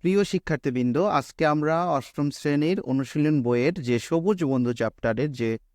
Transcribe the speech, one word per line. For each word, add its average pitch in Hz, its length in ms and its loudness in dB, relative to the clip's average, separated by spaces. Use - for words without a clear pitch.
প্রিয় 190 220 2
শিক্ষার্থীবৃন্দ, 131 720 -2
আজকে 160 480 0
আমরা 151 400 0
অষ্টম 147 440 -2
শ্রেণীর 151 520 0
অনুশীলন 139 600 0
বইয়ের 120 320 2
যে 123 260 0
সবুজ 170 440 0
বন্ধু 127 300 0
চ্যাপ্টারের 117 580 -2
যে 113 260 -2